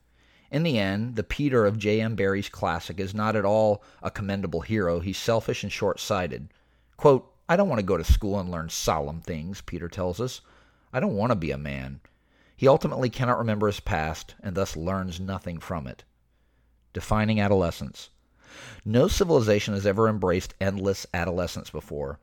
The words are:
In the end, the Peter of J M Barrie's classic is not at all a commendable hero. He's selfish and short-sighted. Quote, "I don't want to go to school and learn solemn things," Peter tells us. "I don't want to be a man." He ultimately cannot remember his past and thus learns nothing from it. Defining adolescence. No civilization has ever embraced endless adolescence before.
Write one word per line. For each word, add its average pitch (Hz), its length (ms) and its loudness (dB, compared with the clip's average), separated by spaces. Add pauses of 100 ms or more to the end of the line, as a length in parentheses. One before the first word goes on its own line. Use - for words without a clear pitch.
(500)
In 147 120 0
the 156 160 2
end, 104 380 0
the 107 80 0
Peter 127 420 2
of 104 100 2
J 107 240 2
M 110 140 0
Barrie's 98 340 0
classic 85 520 -4
is 98 120 -6
not 107 240 0
at 104 80 0
all 107 380 4 (180)
a 87 100 -6
commendable 98 500 -4
hero. 87 400 0
He's 92 180 -4
selfish 117 440 -2
and 101 80 -6
short-sighted. 90 840 -4 (420)
Quote, 139 340 4 (180)
"I 165 80 4
don't 196 120 4
want 123 120 0
to 98 40 0
go 92 140 2
to 82 60 -4
school 101 340 4
and 90 120 -4
learn 82 200 -6
solemn 80 500 -2
things," 85 400 -8
Peter 85 280 -10
tells 90 320 -4
us. 123 200 -6 (520)
"I 127 80 -2
don't 131 160 -2
want 113 160 2
to 113 40 0
be 78 140 -2
a 67 80 -4
man." 69 420 -8 (560)
He 127 120 4
ultimately 131 420 2
cannot 120 280 0
remember 107 280 0
his 101 140 0
past 80 600 -4
and 95 140 -8
thus 95 220 -2
learns 90 440 -4
nothing 92 380 -6
from 78 300 -8
it. - 160 -16 (880)
Defining 107 460 2
adolescence. 95 680 0 (760)
No 123 240 6
civilization 113 680 4
has 98 120 0
ever 104 220 4
embraced 92 520 0
endless 98 540 -2
adolescence 87 560 -4
before. 73 520 -8